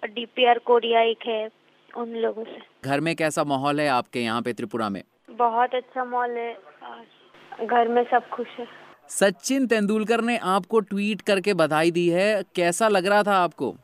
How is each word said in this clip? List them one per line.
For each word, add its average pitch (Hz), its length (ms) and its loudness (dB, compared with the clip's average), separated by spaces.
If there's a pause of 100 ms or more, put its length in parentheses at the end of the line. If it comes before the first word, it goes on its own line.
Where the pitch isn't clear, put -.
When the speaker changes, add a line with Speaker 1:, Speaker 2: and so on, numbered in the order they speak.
Speaker 1:
डीपीआर 233 520 2
कोरिया 233 420 4
एक 226 240 0
है, 220 240 -4 (480)
उन 233 120 -8
लोगों 226 340 -4
से। - 460 -16
Speaker 2:
घर 139 100 0
में 160 160 -2
कैसा 156 280 -2
माहौल 143 360 -2
है 151 80 0
आपके 139 320 -2
यहाँ 117 220 -2
पे 117 120 -4
त्रिपुरा 113 360 -4
में? 98 140 -6 (260)
Speaker 1:
बहुत 240 460 0
अच्छा 254 300 -6
माहौल 247 260 -4
है, 233 260 -8 (260)
और - 800 -16
घर 233 220 2
में 240 160 2
सब 240 260 0
खुश 240 180 -8 (120)
है। 233 80 -10 (420)
Speaker 2:
सचिन 247 580 0
तेंदुलकर 214 540 0
ने 233 160 -2
आपको 190 420 0
tweet 202 420 -4
करके 202 320 0
बधाई 160 380 2
दी 170 180 2
है, 190 340 0 (120)
कैसा 175 320 2
लग 190 180 2
रहा 202 180 4
था 202 100 2
आपको? 156 500 0